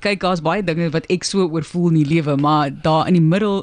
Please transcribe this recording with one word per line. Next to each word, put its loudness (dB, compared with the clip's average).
kyk, -2
daar's -2
baie -2
dinge -2
wat -4
ek -2
so 0
oor -2
voel -2
in 4
die 4
lewe, 0
maar 2
daar 2
in 2
die 4
middel 0